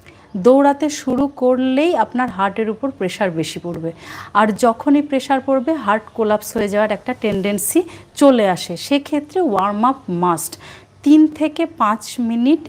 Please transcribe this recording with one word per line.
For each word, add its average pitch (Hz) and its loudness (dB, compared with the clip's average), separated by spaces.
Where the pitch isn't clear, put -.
দৌড়াতে 277 4
শুরু 277 -2
করলেই 262 0
আপনার 247 -2
হার্টের 196 -2
উপর 226 -6
প্রেশার 190 -4
বেশি 160 -4
পড়বে, 165 -8
আর 214 2
যখনই 247 2
প্রেশার 269 -2
পড়বে 269 0
হার্ট 214 -2
কোলাপস 214 -2
হয়ে 208 -2
যাওয়ার 208 0
একটা 208 -6
টেন্ডেন্সি 202 -2
চলে 247 6
আসে। 170 -4
সেক্ষেত্রে 294 -2
ওয়ার্ম 208 0
আপ 262 2
মাস্ট। 175 -2
তিন 311 8
থেকে 302 -2
পাঁচ 226 -4
মিনিট 240 2